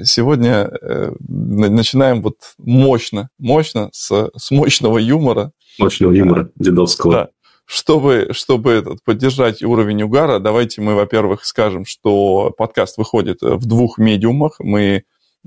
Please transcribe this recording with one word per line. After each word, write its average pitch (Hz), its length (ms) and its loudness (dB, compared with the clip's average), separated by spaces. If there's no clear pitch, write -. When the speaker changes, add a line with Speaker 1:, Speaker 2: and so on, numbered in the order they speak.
Speaker 1:
сегодня, 120 640 0
э, - 380 -6
на-, 104 500 -2
начинаем 117 520 2
вот 104 160 -4
мощно, 123 800 0
мощно 127 540 -2
с, - 440 -4
с - 160 -10
мощного 135 460 2
юмора. 120 540 0
Speaker 2:
Мощного 95 320 2
юмора 90 320 4
Speaker 1:
Да. - 80 -6
Speaker 2:
дедовского. 90 500 2
Speaker 1:
Да. 98 160 -2
Чтобы, 139 680 0
чтобы 123 400 -2
этот, 110 320 -2
поддержать 123 600 0
уровень 107 400 0
угара, 127 360 0
давайте 107 420 -2
мы, 107 140 0
во-первых, 104 500 0
скажем, 98 400 -2
что 101 720 0
подкаст - 400 -4
выходит, 107 460 -4
э, 60 120 0
в 117 100 -4
двух 117 320 0
медиумах. 113 600 0
Мы, 101 440 0